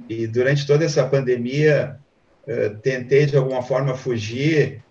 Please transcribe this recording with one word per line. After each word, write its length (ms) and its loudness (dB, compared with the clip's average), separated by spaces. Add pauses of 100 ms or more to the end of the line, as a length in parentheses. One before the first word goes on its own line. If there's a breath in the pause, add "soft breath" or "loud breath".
e 200 -6
durante 380 0
toda 200 4
essa 200 2
pandemia, 920 0 (480)
eh, 220 -2 (120)
tentei 440 2
de 100 -2
alguma 260 0
forma 340 -2
fugir, 960 -2